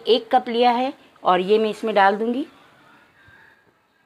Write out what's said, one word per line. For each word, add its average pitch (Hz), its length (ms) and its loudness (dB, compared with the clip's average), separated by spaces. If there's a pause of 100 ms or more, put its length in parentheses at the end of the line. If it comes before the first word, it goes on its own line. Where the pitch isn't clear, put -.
एक 240 240 0
कप 254 180 0
लिया 240 220 2
है 254 200 -2 (320)
और 180 180 2
ये 202 180 2
मैं 220 100 -2
इसमें 208 260 -6
डाल 196 200 4
दूँगी। 240 300 -6 (1600)